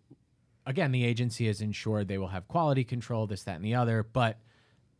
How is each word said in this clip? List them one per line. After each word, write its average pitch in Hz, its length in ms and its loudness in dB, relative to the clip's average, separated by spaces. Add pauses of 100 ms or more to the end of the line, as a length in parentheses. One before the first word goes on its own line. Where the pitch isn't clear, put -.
(640)
again, 143 260 0
the 127 140 2
agency 120 440 0
has 104 120 0
ensured 107 480 -2
they 98 100 -2
will 95 100 -4
have 92 200 -6
quality 147 360 2
control, 113 420 -2
this, 101 180 -6
that, 95 120 -6
and 82 80 -8
the 107 100 0
other, 117 280 2
but 113 360 0 (600)